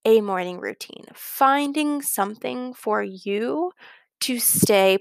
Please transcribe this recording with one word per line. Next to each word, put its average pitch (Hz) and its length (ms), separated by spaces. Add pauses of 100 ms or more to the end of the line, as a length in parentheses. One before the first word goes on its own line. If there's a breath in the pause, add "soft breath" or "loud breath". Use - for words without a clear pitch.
a 220 160
morning 185 380
routine, - 540
finding 285 880
something 247 720
for 214 300
you 214 720 (480 loud breath)
to 247 180
stay 190 600